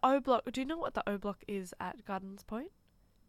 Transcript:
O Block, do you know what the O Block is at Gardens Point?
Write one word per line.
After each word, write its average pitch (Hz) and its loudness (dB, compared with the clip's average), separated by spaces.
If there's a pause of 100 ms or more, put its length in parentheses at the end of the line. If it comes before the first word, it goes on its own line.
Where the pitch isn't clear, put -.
O 269 8
Block, 247 4
do 254 -2
you 262 0
know 330 -4
what - -4
the 214 0
O 202 0
Block 202 -6
is 190 -6
at 196 -8
Gardens 196 -8
Point? 262 -8 (580)